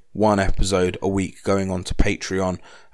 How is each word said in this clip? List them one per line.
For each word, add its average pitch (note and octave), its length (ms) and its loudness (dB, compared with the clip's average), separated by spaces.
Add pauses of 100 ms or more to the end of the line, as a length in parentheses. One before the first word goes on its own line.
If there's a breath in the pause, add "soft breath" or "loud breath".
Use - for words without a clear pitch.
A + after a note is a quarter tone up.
(120)
one G#2 280 2
episode F#2+ 600 2
a - 60 -2
week G2 360 -4
going G2 280 0
on F2+ 140 -6
to - 100 -6
Patreon F#2+ 640 0 (340 loud breath)